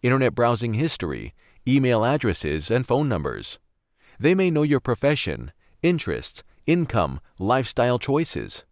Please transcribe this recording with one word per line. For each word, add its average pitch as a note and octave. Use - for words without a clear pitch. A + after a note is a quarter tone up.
internet B2+
browsing A#2
history, D#2+
email B2
addresses, F#2+
and A#2+
phone C#3+
numbers. C#2
They F3
may F#3
know D3+
your C#3+
profession, A#2
interests, D#3
income, A2
lifestyle A#2+
choices. C3+